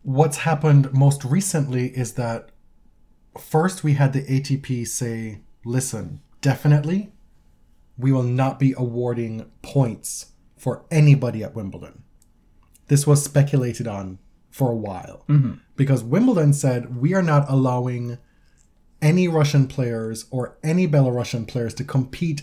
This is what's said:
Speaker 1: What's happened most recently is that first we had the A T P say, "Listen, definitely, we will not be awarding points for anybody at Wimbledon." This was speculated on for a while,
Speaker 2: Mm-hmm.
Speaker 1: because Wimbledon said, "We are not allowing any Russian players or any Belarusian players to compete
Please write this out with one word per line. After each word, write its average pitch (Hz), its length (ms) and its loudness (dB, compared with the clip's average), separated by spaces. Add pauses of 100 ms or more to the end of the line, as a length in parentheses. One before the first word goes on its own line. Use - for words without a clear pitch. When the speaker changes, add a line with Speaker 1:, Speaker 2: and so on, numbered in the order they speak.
Speaker 1:
What's 143 360 2
happened 143 560 4
most 139 300 4
recently 135 640 -2
is 123 260 -6
that 117 360 -6 (880)
first 170 460 -2
we 147 100 2
had 139 200 2
the 131 180 -4
A 135 80 2
T 139 160 -2
P 123 300 -6
say, 113 560 -8 (200)
"Listen, 117 600 -6 (180)
definitely, 147 720 0 (840)
we 131 120 0
will 131 120 2
not 127 360 0
be 135 200 4
awarding 117 720 -4 (100)
points - 720 -4 (240)
for - 340 -8
anybody 131 540 4
at 85 100 -12
Wimbledon." 92 480 -12 (840)
This 143 180 2
was 143 160 4
speculated 127 640 0
on 98 320 -10 (300)
for 131 220 -2
a 117 60 -4
while, 98 520 -12
Speaker 2:
Mm-hmm. 139 280 2 (200)
Speaker 1:
because 135 260 2
Wimbledon 156 520 2
said, 123 420 -2
"We 143 160 -2
are 190 100 2
not 147 280 4
allowing 123 680 -2 (840)
any 175 260 4
Russian 147 380 2
players 113 640 -6
or 123 340 -8
any 175 240 0
Belarusian 123 580 0
players 117 280 -6
to - 100 -10
compete 143 580 -4